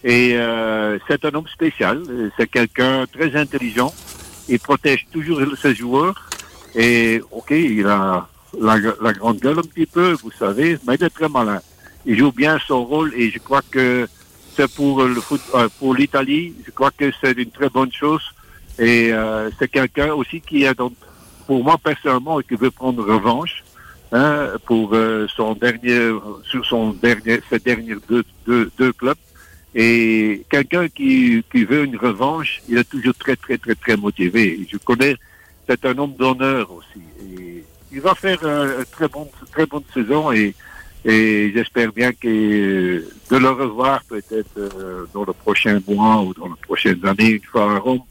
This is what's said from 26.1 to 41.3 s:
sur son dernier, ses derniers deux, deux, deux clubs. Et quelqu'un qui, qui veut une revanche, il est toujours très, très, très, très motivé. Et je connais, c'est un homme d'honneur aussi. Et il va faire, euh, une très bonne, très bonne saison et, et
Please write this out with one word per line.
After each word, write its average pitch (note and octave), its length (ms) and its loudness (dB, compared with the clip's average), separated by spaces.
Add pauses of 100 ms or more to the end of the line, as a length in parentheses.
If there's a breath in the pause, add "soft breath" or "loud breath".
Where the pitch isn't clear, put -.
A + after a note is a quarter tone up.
sur B2+ 160 -4
son A2+ 280 0
dernier, A2+ 560 0
ses A#2 100 0
derniers A2+ 360 -4 (120)
deux, A#2 160 0 (240)
deux, A#2 300 2
deux B2+ 160 2
clubs. C3+ 240 -2 (580 soft breath)
Et A2+ 760 2
quelqu'un D#3+ 380 0
qui, B2+ 640 2
qui A#2+ 120 4
veut C#3+ 200 2
une C3 120 -4
revanche, B2 720 -2
il A#2+ 120 2
est A#2+ 100 -2
toujours B2+ 240 -2
très, - 220 -2
très, - 240 -6
très, A#2 160 -4
très A2+ 200 0
motivé. G2 680 -2
Et F2 60 -10
je G2+ 100 -12
connais, B2+ 380 0 (520 soft breath)
c'est B2+ 180 -2
un B2+ 140 0
homme C#3+ 180 -4
d'honneur C3 540 0
aussi. E2+ 340 -20 (320)
Et F2 260 -14 (280)
il C3+ 100 -10
va F#3 140 2
faire, F#3 260 -2
euh, C#3+ 380 -2
une B2+ 120 -6
très D#3+ 160 -2
bonne, D3+ 200 -8 (240)
très D#3 160 -2
bonne C#3+ 160 -8 (100)
saison C3+ 380 0
et, G#2+ 240 0 (500 loud breath)
et G#2+ 480 4